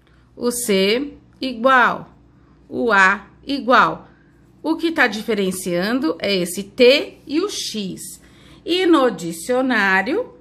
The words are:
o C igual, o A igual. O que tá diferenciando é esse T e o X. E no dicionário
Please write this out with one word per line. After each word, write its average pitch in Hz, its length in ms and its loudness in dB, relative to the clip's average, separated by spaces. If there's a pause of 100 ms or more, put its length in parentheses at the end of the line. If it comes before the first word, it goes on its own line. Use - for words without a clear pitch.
(340)
o 240 160 -4
C 220 680 -2 (240)
igual, 247 720 2 (560)
o 247 240 -2
A 196 340 4 (200)
igual. 220 640 2 (540)
O 320 140 -2
que 330 160 -4
tá 294 140 0
diferenciando 202 1120 -4
é 202 140 -2
esse 175 280 -4
T 262 640 4
e 294 140 -4
o 403 80 -2
X. - 720 -10 (440)
E 370 220 -2
no 277 240 4
dicionário 220 1300 -2